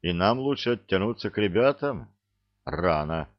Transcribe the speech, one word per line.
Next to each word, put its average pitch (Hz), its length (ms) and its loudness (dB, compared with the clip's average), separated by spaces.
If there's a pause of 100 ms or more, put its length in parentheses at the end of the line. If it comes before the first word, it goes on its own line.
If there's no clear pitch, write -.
и 87 120 -2
нам 101 260 2
лучше 131 320 -2
оттянуться 104 580 -2
к - 80 -6
ребятам? 117 720 0 (560)
Рано. 78 640 0 (120)